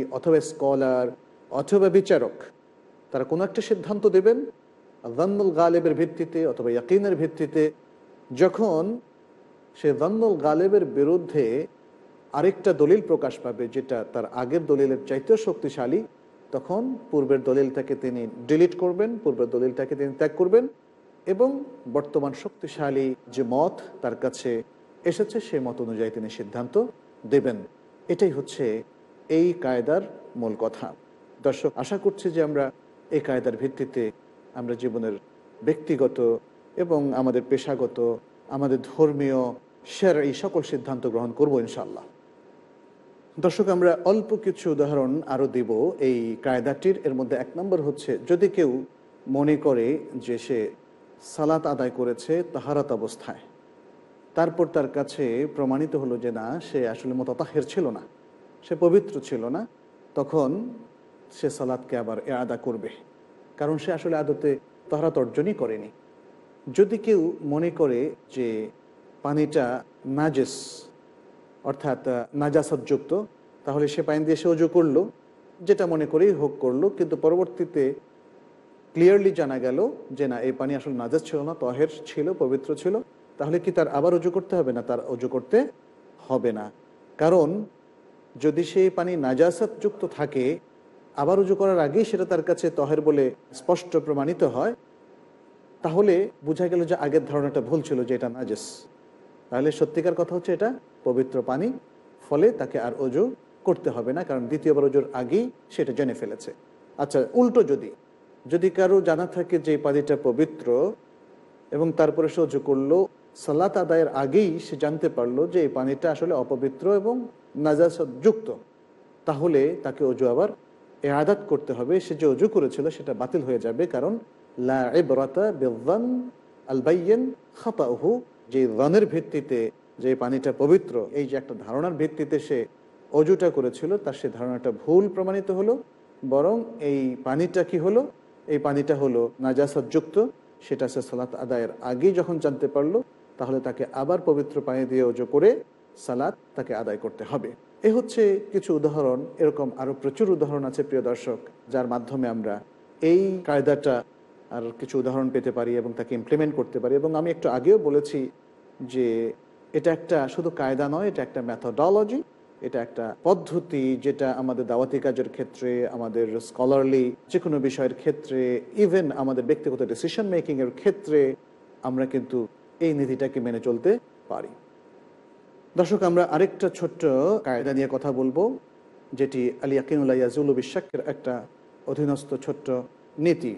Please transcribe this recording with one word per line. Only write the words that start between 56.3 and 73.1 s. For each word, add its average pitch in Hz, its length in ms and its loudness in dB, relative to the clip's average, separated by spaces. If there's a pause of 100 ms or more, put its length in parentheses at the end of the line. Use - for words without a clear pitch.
না, 110 80 -8 (220)
সে 147 100 -4 (160)
আসলে 127 260 -6
মুতাতাহির 127 520 -4
ছিল 185 120 0 (120)
না, - 60 -14 (640)
সে - 80 -6 (100)
পবিত্র 175 300 4 (140)
ছিল 117 140 -4 (140)
না, 202 60 -6 (560)
তখন 143 320 0 (840)
সে 151 120 -2 (100)
সালাতকে 127 440 -4
আবার 110 160 -6 (120)
ইআদা 123 260 -4 (100)
করবে, 110 240 -6 (680)
কারণ 151 240 -2
সে - 160 -4
আসলে 165 240 -2
আদতে 147 280 0 (400)
তাহারাত 156 320 0
অর্জনই 143 400 -2
করেনি। 107 280 -6 (880)
যদি 202 180 4 (100)
কেউ 208 140 4 (320)
মনে 165 180 0 (100)
করে 127 200 2 (340)
যে 127 120 -2 (800)
পানিটা 147 400 0 (540)
নাজেস, 143 360 2 (1160)
অর্থাৎ, 139 380 -4
আহ, 127 60 0 (260)
নাজাসাতযুক্ত, 147 720 0 (520)